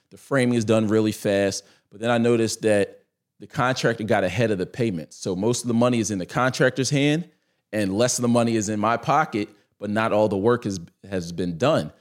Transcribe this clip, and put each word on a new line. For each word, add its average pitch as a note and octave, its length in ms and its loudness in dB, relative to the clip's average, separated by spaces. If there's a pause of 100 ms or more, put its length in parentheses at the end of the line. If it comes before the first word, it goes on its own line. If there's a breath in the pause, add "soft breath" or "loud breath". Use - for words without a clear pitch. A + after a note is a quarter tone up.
(100)
The G2 60 -20
framing B2 400 0
is A2+ 80 0
done A2 220 2
really G#2+ 260 2
fast. G2 520 0 (260 soft breath)
But G2+ 100 -20
then A#2 100 -2
I A#2+ 80 2
noticed A#2 440 2
that G#2 380 2 (400)
the G#2 80 -18
contractor B2 560 -2
got G2+ 180 2
ahead G#2+ 300 0
of F#2+ 60 -2
the F2+ 80 -2
payment. G#2 460 -4
So G2 220 -6
most A2 280 -2
of A#2+ 60 -6
the A2+ 60 -2
money A#2+ 240 2
is A2 140 -2
in G2 60 -4
the F2 80 -6
contractor's C3 640 0
hand, D3 380 0 (440)
and G2+ 260 -2
less B2 200 2
of A#2+ 40 -2
the A#2+ 60 0
money A#2 260 2
is G#2 140 0
in G#2+ 100 -2
my A2 180 2
pocket, D3 520 0 (320 soft breath)
but G#2 100 -8
not A2 220 0
all G#2+ 160 4
the G2 100 0
work A#2+ 280 2
is, G2 120 -4 (320)
has F2 220 -6
been F2 260 -6
done. A#2+ 320 0 (100)